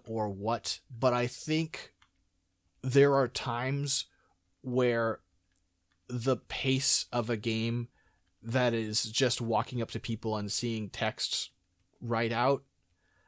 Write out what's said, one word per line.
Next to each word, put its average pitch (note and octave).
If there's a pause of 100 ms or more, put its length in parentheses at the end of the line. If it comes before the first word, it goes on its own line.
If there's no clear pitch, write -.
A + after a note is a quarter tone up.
or A2
what, G#2 (160)
but B2
I B2
think - (920)
there C#3
are C3+
times C3 (540)
where A#2+ (920)
the B2
pace -
of A#2+
a A#2
game A#2 (540)
that A#2+
is G#2+
just A2+
walking A2+
up F#3
to -
people A2+
and G2+
seeing A2+
texts - (520)
write A#2
out, C3 (640)